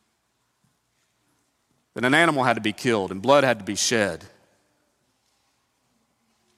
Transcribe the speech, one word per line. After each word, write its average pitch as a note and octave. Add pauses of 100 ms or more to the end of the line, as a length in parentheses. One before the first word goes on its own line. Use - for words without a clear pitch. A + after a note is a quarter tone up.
(1900)
That A#2
an C3
animal D#3
had B2
to A2+
be G#2+
killed G2+
and F#2+
blood C3+
had A#2+
to G2+
be G2
shed G2 (2250)